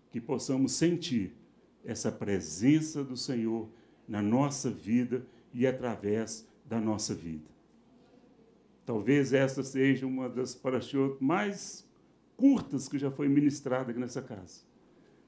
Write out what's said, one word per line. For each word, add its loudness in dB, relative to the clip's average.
que -8
possamos 0
sentir 0
essa -4
presença 0
do -8
Senhor -4
na -2
nossa 2
vida 0
e 2
através -2
da -2
nossa 0
vida. -8
Talvez 2
esta 4
seja 2
uma -4
das -4
parashiot 0
mais -2
curtas 4
que -4
já -2
foi 0
ministrada 2
aqui -6
nessa -6
casa. -16